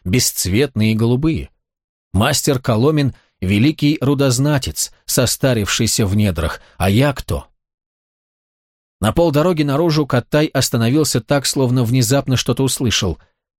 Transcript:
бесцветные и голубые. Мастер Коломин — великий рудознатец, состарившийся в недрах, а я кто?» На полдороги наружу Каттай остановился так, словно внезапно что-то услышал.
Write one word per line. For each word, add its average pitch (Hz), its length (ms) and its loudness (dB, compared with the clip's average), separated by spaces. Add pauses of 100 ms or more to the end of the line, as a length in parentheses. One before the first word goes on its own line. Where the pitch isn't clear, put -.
бесцветные 110 880 0
и - 20 0
голубые. 120 540 -2 (640)
Мастер 127 460 0
Коломин — 135 540 0 (280)
великий 143 580 2
рудознатец, 139 960 0 (120)
состарившийся 117 1000 0
в 98 100 0
недрах, 85 460 -2 (160)
а 90 120 0
я 131 240 2
кто?» - 340 -8 (1500)
На 98 100 0
полдороги 160 520 2
наружу 147 440 0
Каттай 147 400 0
остановился 131 720 0
так, 143 260 -2
словно 127 380 0
внезапно 127 540 0
что-то 131 260 -2
услышал. 107 540 -2 (420)